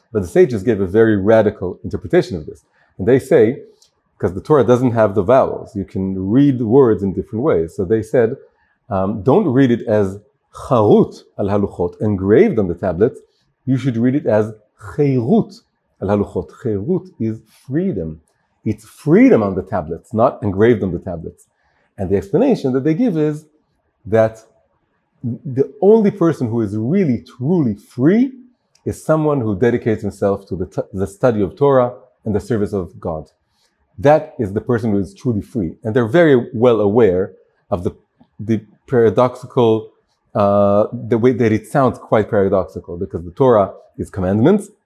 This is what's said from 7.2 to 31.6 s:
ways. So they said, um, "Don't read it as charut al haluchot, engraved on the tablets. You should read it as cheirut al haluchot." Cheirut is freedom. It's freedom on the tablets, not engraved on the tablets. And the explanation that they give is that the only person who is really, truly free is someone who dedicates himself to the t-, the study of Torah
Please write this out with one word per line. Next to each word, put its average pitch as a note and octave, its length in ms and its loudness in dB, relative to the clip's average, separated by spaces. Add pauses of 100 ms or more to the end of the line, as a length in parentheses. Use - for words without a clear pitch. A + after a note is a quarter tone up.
ways. E2 320 -2
So G2+ 80 -4
they G#2+ 180 0
said, A#2+ 340 0 (520)
um, G2 340 -4
"Don't E3 260 2
read C3 220 2
it A#2 160 -2
as G#2 320 -2 (480)
charut C3 580 2 (140)
al G#2 80 -4
haluchot, G2 540 -4
engraved G#2+ 580 2
on G2 100 0
the E2+ 60 -4
tablets. G2 460 -2 (460)
You C3 100 -2
should B2+ 220 -4
read B2+ 160 0
it D3 100 -4
as A2 300 0 (400)
cheirut C#3+ 640 0 (400)
al F#2+ 80 -6
haluchot." G2+ 400 -2 (140)
Cheirut B2+ 480 -6 (100)
is A2 220 -6 (240)
freedom. B2 560 -6 (420)
It's A2 200 -6
freedom F#3 580 4
on G2 120 -2
the - 80 -4
tablets, E2+ 520 -8
not A2+ 280 0
engraved G#2 400 2
on G2 80 -2
the E2+ 80 -6
tablets. E2 480 -14 (520)
And G2 100 -6
the F#2+ 80 0
explanation D3+ 560 0
that C3 100 0
they D#3 120 0
give G3+ 220 -2
is D3+ 300 -2 (600)
that A2 360 0 (800)
the B2+ 500 -4 (100)
only G#3 280 4
person D3+ 380 -2
who A#2 140 -2
is G#2 140 -4
really, B2+ 460 -2
truly C3+ 520 -2
free G3 580 0 (540)
is G#2 180 -8
someone D3+ 380 0
who G#2+ 120 -2
dedicates A2+ 480 0
himself G2 440 -4
to F#2+ 100 -10
the F2+ 100 -6
t-, - 280 -10
the F#2+ 120 -4
study A2 360 0
of F2+ 140 -4
Torah C3 360 2 (320)